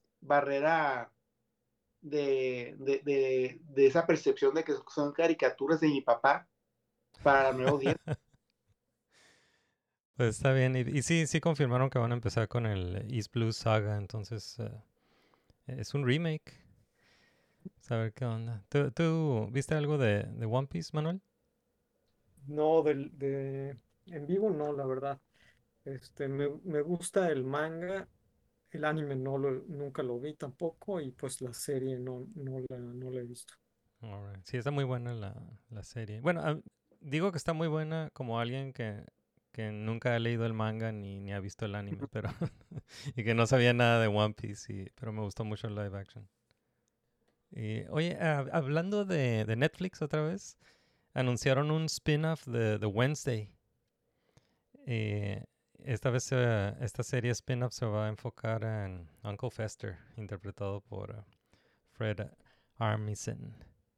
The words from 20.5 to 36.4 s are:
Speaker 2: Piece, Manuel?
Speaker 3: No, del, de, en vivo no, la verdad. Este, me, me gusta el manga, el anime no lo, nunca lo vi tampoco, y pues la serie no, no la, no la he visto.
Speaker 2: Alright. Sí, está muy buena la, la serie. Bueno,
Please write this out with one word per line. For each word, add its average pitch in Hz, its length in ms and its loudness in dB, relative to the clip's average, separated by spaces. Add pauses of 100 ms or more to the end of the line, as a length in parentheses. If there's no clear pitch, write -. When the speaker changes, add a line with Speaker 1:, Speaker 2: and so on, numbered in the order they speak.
Speaker 2:
Piece, 165 260 -6
Manuel? 160 280 -2 (1300)
Speaker 3:
No, 151 340 4
del, 143 360 0
de, 135 600 -4 (300)
en 160 180 -10
vivo 196 240 2
no, 147 240 -2
la 139 140 -4
verdad. 135 320 -4 (640)
Este, 139 420 -8
me, 139 220 0 (140)
me 156 180 -2
gusta 175 480 0
el 135 140 2
manga, 165 640 -4 (640)
el 151 140 -4
anime 151 300 0
no 135 220 -2
lo, 139 140 2 (160)
nunca 143 340 -6
lo 123 180 -2
vi 147 140 -8
tampoco, 165 640 -6
y 135 120 -6
pues - 300 -8
la 123 120 -8
serie 131 460 -4
no, 127 340 -8
no 131 260 -8 (100)
la, 131 100 -10
no 123 320 -10
la 127 80 -6
he 123 40 -6
visto. 120 300 -16 (480)
Speaker 2:
Alright. 101 440 -12
Sí, - 120 -6
está 123 140 -2
muy 143 120 0
buena 120 300 -4
la, 107 220 -8 (340)
la 107 140 -12
serie. 107 380 -10
Bueno, 165 200 0